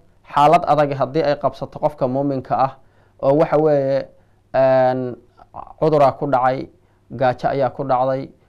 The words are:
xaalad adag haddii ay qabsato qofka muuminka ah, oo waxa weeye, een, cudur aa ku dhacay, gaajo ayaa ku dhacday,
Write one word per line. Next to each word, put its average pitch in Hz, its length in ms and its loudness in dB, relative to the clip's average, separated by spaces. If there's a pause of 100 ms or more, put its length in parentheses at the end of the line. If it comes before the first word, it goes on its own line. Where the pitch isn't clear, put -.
(340)
xaalad 151 340 4
adag 143 240 2
haddii 135 300 -2
ay 143 180 0
qabsato - 380 -6
qofka 147 300 -2
muuminka 135 480 -4
ah, - 160 0 (500)
oo 135 180 2
waxa 156 160 2
weeye, 139 520 0 (460)
een, 131 640 0 (640)
cudur 156 220 2
aa - 100 4
ku - 140 -6
dhacay, 131 420 -2 (420)
gaajo 127 380 -2
ayaa 131 220 -2
ku 143 140 -10
dhacday, 131 440 -2 (200)